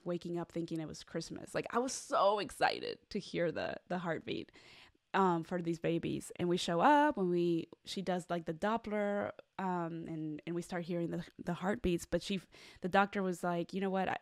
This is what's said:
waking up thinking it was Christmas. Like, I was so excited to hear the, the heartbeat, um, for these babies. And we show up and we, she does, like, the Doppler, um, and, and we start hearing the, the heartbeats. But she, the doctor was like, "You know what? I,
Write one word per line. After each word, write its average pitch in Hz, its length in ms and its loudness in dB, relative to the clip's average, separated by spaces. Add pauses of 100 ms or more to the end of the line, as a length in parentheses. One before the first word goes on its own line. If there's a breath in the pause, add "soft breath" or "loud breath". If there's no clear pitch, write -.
waking 175 340 -4
up 170 120 -6
thinking 165 300 -4
it 156 80 -6
was 151 160 -12
Christmas. - 500 -8
Like, 156 160 -2
I - 80 0
was 247 140 0
so 202 480 4
excited - 580 -2 (120)
to 208 100 -4
hear 170 320 -2
the, 87 240 -4 (120)
the 180 100 -2
heartbeat, - 520 -6 (640 loud breath)
um, 180 300 4
for 180 160 -4
these 170 180 -2
babies. 160 580 -2
And 175 120 0
we 175 80 4
show 170 240 2
up 294 380 8
and 185 120 4
we, 175 380 2 (160)
she - 180 -6
does, 180 280 -2
like, 175 160 -2
the 165 80 -2
Doppler, 208 760 0 (280)
um, 170 500 -2
and, 156 380 -4
and 170 100 -2
we 175 60 -2
start 175 220 -4
hearing 170 260 0
the, 175 120 -4 (220)
the 175 80 -2
heartbeats. 180 540 0
But 170 160 2
she, 196 180 -2 (400 loud breath)
the 185 80 -2
doctor 196 340 2
was 185 220 -2
like, 175 300 -2
"You 190 60 -2
know 190 100 0
what? 190 180 0
I, - 140 0